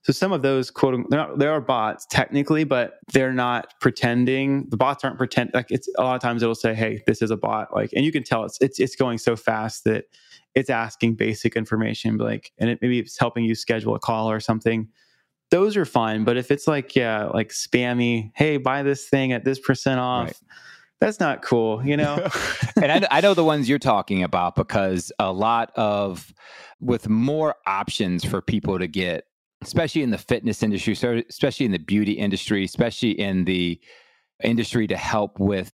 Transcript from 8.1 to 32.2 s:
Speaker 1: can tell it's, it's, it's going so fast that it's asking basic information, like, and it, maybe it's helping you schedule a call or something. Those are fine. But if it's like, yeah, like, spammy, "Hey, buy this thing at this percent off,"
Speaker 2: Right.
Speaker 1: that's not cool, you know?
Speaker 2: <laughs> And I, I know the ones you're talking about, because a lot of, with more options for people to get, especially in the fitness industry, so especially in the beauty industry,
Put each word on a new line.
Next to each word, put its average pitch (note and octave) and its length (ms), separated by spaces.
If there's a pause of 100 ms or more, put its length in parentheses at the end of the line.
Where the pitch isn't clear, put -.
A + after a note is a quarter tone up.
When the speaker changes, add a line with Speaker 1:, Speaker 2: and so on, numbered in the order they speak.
Speaker 1:
can D3 120
tell A2+ 220
it's, - 180
it's, C3+ 180
it's - 160
going A#2+ 220
so A#2 180
fast A2 480
that A2 220 (480)
it's C3 160
asking A2+ 460
basic A2 380
information, A2 600
like, A2 400
and A2+ 140
it, - 100
maybe B2 180
it's - 200
helping A#2+ 260
you A2+ 100
schedule A2+ 400
a G#2+ 60
call A2 300
or A2 100
something. A2 480 (600)
Those G3+ 260
are F#3 80
fine. A2 400
But A#2+ 140
if B2 120
it's C#3+ 160
like, C#3+ 300
yeah, A2+ 280
like, A2 260
spammy, A#2+ 840
"Hey, D3+ 220
buy C3+ 260
this C#3 240
thing C3+ 260
at A#2 120
this C3 160
percent C3 400
off," B2 280
Speaker 2:
Right. - 120 (580)
Speaker 1:
that's - 220
not D3+ 220
cool, A2+ 420
you C#3+ 140
know? D3+ 340
Speaker 2:
<laughs> - 500
And D#3 220
I, C#3 140
I - 20
know G3 140
the E3+ 100
ones D3 240
you're C#3+ 100
talking G2+ 440
about, F2 320
because F#2+ 640
a G2 120
lot A2+ 460
of, G2+ 560 (480)
with A#2+ 300
more C#3+ 460 (100)
options F#2+ 580
for G2 160
people G2 380
to F2+ 80
get, F2 380 (380)
especially - 400
in B2+ 80
the G2+ 60
fitness A2+ 460
industry, G#2 320
so A#2+ 340
especially - 380
in G#2 60
the F2+ 60
beauty G2+ 340
industry, G2+ 520